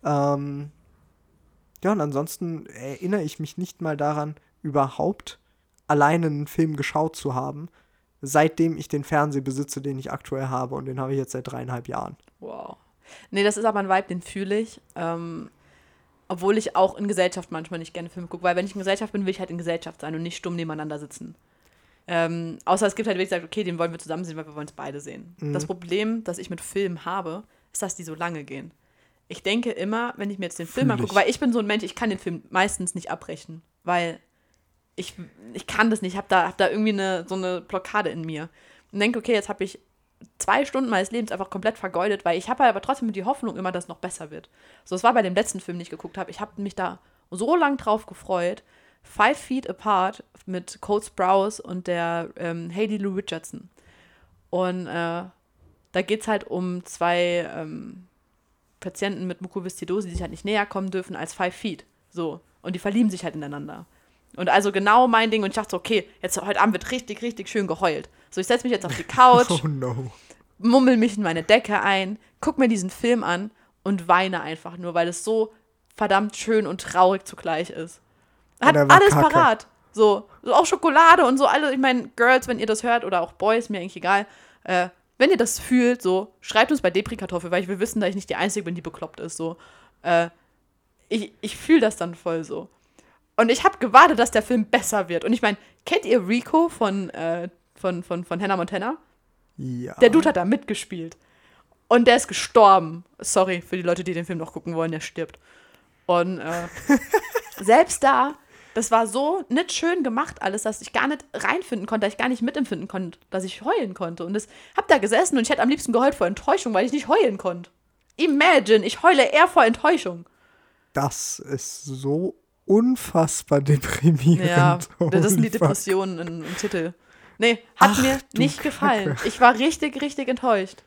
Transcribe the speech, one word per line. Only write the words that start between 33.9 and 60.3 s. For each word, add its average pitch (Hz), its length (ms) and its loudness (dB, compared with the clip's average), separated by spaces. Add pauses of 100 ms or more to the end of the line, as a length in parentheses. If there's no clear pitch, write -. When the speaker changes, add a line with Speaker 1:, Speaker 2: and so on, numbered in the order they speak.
Speaker 2:
ich, - 180 -12 (400)
ich 190 140 -14
kann 226 220 0
das 220 120 -2
nicht, 185 120 -6
ich 196 40 -6
hab 202 100 -8
da, 180 200 2
hab 180 100 -10
da 190 120 2
irgendwie 214 220 0
eine, 190 360 -2
so 190 80 -6
eine 180 260 -6
Blockade 190 480 -4
in 165 120 -10
mir. 160 280 -10 (420)
Und 202 80 -10
denke, 233 200 0
okay, 214 140 -4
jetzt 202 140 -2
hab 202 140 -6
ich 190 180 -8 (580)
zwei - 280 0
Stunden 262 240 -4
meines 196 220 0
Lebens 226 200 -6
einfach 190 180 -8
komplett 214 280 -4
vergeudet, 196 480 -4
weil 170 120 0
ich 185 120 -8
hab 254 100 -4
aber 226 220 4
trotzdem 240 320 -4
die 185 100 -8
Hoffnung 233 320 -4
immer, 185 160 -6
dass 175 140 -6
es - 20 -20
noch 165 120 -16
besser 165 320 -12
wird. 160 180 -18 (340)
So, - 120 -8
es 180 80 -6
war 226 100 6
bei 233 80 4
dem 180 120 -2
letzten 180 280 -2
Film, 175 160 -12
den 175 60 -12
ich 170 60 -18
geguckt - 280 -16
hab, 190 120 -8
ich - 120 -12
hab 208 180 -12
mich 196 160 -10
da 185 240 -6 (300)
so 233 260 0
lang 285 220 2
drauf 214 300 -2
gefreut. 180 560 -4 (380)
Five - 380 2
Feet 254 300 -8
Apart 190 540 -2 (220)
mit 180 360 -10
Cole 208 200 -2
Sprouse 196 580 0
und 180 280 -10
der, 170 480 -4
ähm, 170 340 -8
Hayley 208 280 -4
Lou 196 180 -4
Richardson. - 540 -10 (800)
Und, 180 380 -2
äh, 170 360 -6 (680)
da 180 120 0
geht's 214 220 -4
halt 208 180 0
um 180 400 -6
zwei... 175 720 0
Ähm, 165 520 -14 (720)
Patienten 190 480 -6
mit 175 140 -8
Mukoviszidose, 185 640 -6
die 175 60 -12
sich 175 80 -4
halt 175 100 -8